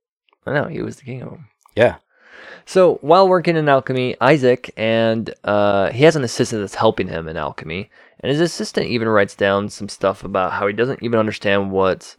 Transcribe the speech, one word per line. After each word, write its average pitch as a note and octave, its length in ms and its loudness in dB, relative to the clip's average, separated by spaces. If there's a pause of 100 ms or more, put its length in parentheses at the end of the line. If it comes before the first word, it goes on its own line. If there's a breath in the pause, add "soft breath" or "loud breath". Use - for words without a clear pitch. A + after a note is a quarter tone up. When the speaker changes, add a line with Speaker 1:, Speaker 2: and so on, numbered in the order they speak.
(460)
Speaker 1:
I B2+ 80 -4
know. D3 120 -2
He D#3 160 -10
was A2+ 160 -10
the - 80 -20
king B2+ 160 -12
of - 120 -14
'em. C#3 140 -20 (280)
Speaker 2:
Yeah. A2 200 4 (680 loud breath)
Speaker 1:
So, F3+ 360 4
while F3 260 6
working E3+ 300 2
in D3+ 100 0
alchemy, C3 540 0
Isaac, B2+ 560 2
and, A2+ 560 0 (100)
uh, G2+ 480 2
he A#2+ 120 0
has D#3+ 120 6
an C#3 80 -2
assistant A#2 380 -4
that's F#2+ 140 -8
helping G#2+ 320 0
him E2 200 -8
in D#2+ 100 -10
alchemy, D#2+ 520 -10 (300 soft breath)
and - 120 -4
his D3 80 0
assistant - 480 -4
even A2+ 220 -2
writes G2+ 260 2
down G2+ 340 0
some G2+ 200 -12
stuff - 340 -2
about F#2+ 300 -2
how G2+ 140 -4
he G#2 60 -4
doesn't A#2+ 300 -4
even A#2 160 0
understand G2+ 520 -2
what F#2+ 480 -2